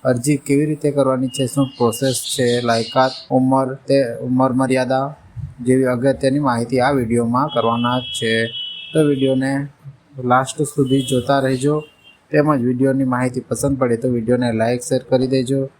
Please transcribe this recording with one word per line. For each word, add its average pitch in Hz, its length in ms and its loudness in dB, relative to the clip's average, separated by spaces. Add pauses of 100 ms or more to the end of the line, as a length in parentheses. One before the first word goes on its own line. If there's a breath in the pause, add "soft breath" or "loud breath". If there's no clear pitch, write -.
અરજી 127 340 0
કેવી 143 280 0
રીતે 147 260 -2
કરવાની 131 360 0
છે, 135 200 -2
શું 135 200 0 (100)
પ્રોસેસ 120 380 0 (200)
છે, 123 260 2
લાયકાત, 120 500 0 (200)
ઉંમર, 131 420 2
તે 135 440 0
ઉંમર 127 360 0
મર્યાદા 131 640 0 (460)
જેવી 127 220 2
અગત્યની 131 560 0
માહિતી 123 400 0
આ 131 120 2
વીડિયોમાં 120 560 0
કરવાના 120 520 0
છે. 113 460 -2 (480)
તો 156 140 4
વીડિયોને 135 600 0 (560)
લાસ્ટ 127 380 0
સુધી 139 400 0
જોતા 127 380 0
રહેજો, 135 440 0 (480)
તેમજ 147 300 2
વીડિયોની 131 420 2
માહિતી 127 360 0
પસંદ 139 380 -2
પડે 120 200 0
તો 127 120 -2
વીડિયોને 120 420 0
લાઈક, 117 300 0
શેર 131 280 -2
કરી 131 180 2
દેજો 135 420 0 (100)